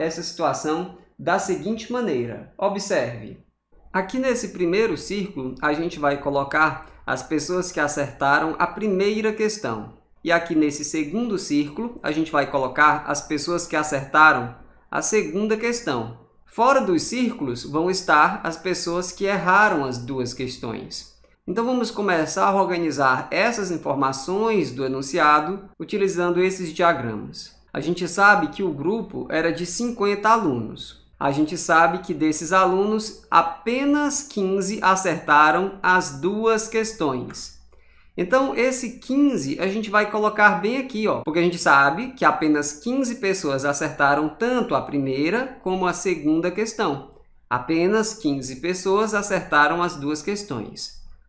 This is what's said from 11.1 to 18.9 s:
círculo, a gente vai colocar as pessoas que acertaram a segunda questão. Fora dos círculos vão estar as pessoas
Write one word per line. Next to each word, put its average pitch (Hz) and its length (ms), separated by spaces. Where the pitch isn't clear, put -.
círculo, 147 640
a 147 80
gente 156 220
vai 139 180
colocar 143 560
as 143 160
pessoas 170 440
que 160 100
acertaram 147 800
a 147 100
segunda 208 560
questão. 190 600
Fora 262 340
dos 185 220
círculos 214 640
vão 156 260
estar 175 520
as 160 140
pessoas 175 560